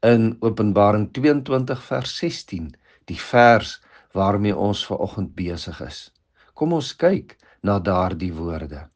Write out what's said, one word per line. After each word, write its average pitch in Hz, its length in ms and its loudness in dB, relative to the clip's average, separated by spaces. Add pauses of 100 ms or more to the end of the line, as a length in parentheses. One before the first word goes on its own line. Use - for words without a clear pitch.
in 113 380 4
Openbaring 104 720 2
tweeëntwintig 131 720 0
vers - 340 -6
sestien, 85 560 -8 (320)
die - 140 -10
vers 117 600 4 (320)
waarmee 101 420 0
ons 101 300 -2
vanoggend 95 500 -6
besig 87 460 -8
is. - 300 -16 (420)
Kom 160 200 -2
ons 151 200 -4
kyk - 440 0 (260)
na 101 160 2
daardie 90 540 -2
woorde. 76 640 -8